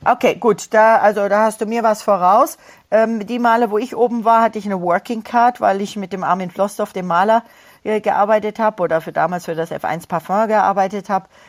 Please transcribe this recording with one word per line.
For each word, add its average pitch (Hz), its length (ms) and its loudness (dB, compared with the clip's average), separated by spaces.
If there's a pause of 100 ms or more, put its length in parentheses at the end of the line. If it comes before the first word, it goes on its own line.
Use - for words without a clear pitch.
Okay, - 300 0
gut, - 380 -2
da, 220 240 6
also 202 300 2
da 208 160 2
hast 214 180 -2
du 220 40 -4
mir 226 180 -2
was 214 180 0
voraus. 202 560 2 (320)
Ähm, 220 380 0
die 240 100 -4
Male, 233 320 2
wo 214 80 -2
ich 247 180 -6
oben 233 300 -2
war, 226 160 4
hatte 220 160 0
ich 202 80 -8
eine 196 160 -4
Working 180 420 -2
Card, 240 380 2
weil 196 200 2
ich 202 160 -8
mit 196 160 -8
dem 190 100 -8
Armin 180 260 -2
Flossdorf, 202 440 -4
dem 185 120 -8
Maler, 202 380 2 (400)
äh, 214 180 -2
gearbeitet 208 580 0
hab 214 200 -2
oder 160 220 0
für, 165 100 -12
damals 170 340 -4
für 165 100 -8
das 165 160 -6
F - 140 -6
eins 165 220 -6
Parfum 190 400 -2
gearbeitet 196 640 0
hab. 190 200 -4 (200)